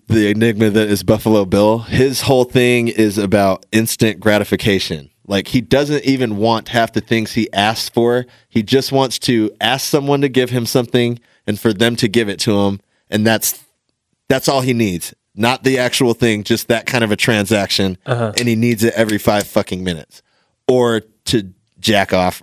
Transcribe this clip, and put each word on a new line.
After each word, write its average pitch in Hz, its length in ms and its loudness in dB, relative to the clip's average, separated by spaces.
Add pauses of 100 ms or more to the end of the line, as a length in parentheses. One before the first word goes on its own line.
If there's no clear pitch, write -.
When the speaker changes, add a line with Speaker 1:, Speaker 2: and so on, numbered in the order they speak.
Speaker 1:
the 107 220 2
enigma 110 400 2
that 107 200 2
is 95 140 -2
Buffalo 107 420 2
Bill, 104 340 2
his 117 420 0
whole 127 220 2
thing 123 440 2
is 107 300 0
about 98 540 0
instant 110 480 0
gratification. 98 920 0 (160)
Like, 98 240 -4
he 131 100 0
doesn't 143 460 0
even 127 320 0
want 113 320 0
half 113 240 0
the 107 80 -2
things 113 320 -2
he 110 180 -2
asks 107 380 0
for. 120 360 0 (220)
He 113 160 -2
just 127 280 0
wants 135 280 0
to 110 400 0
ask 123 300 -2
someone 139 320 0
to 143 80 0
give 123 220 0
him 123 140 -2
something 120 540 0 (260)
and 104 140 -6
for 110 140 0
them 117 240 0
to 123 100 0
give 104 220 0
it 92 120 -8
to 101 200 0
him. 98 180 -2 (300)
And 107 160 0
that's, - 360 -2 (680)
that's - 180 0
all 143 140 0
he 127 120 0
needs. 104 400 -2 (220)
Not 117 280 -2
the 131 160 2
actual 123 340 0
thing, 110 300 0
just - 260 -2
that 113 160 0
kind 120 180 0
of 107 80 0
a 104 60 2
transaction. 101 880 0
Speaker 2:
Uh-huh. 117 320 -4
Speaker 1:
And 120 100 -2
he 117 80 0
needs 113 280 0
it 113 100 2
every 107 240 0
five 104 300 0
fucking 95 360 -4
minutes. 87 380 -8 (460)
Or 120 340 2 (240)
to 98 260 -2 (280)
jack 101 340 2
off 90 300 0